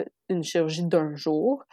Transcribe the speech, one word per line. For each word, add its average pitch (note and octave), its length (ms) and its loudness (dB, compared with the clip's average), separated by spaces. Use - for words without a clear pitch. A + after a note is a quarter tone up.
une F3 140 0
chirurgie D#3+ 420 0
d'un D#3 300 2
jour, D#3+ 580 0